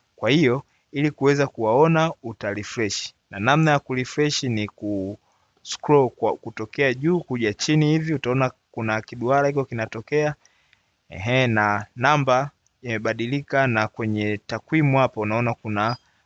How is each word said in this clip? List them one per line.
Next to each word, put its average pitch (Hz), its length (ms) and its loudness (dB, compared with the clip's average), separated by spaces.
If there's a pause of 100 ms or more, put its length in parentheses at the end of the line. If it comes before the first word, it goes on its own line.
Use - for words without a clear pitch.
(160)
Kwa 110 140 -2
hiyo 139 320 2 (300)
ili 147 180 -2
kuweza 143 360 2
kuwaona 160 680 2 (100)
utarefresh. 107 920 -6 (160)
Na 98 100 -10
namna 151 300 4
ya 147 80 4
kurefresh 143 640 -2
ni 107 260 -2
kuscroll - 1400 -2
kwa 104 260 -2
kutokea 123 580 -4
juu 160 260 0
kuja 117 340 -4
chini 151 360 2
hivi, 160 240 0
utaona 127 360 0 (200)
kuna 110 300 -4
kiduara 127 480 0
hiko 143 160 -2
kinatokea. 123 680 -4 (760)
Ehe, 120 380 0
na 104 400 0 (100)
namba 135 540 2 (320)
imebadilika 117 840 -2
na 110 220 2
kwenye 107 580 -4
takwimu 139 520 0
hapo 123 220 0
unaona 113 340 -2
kuna, 107 420 -4 (300)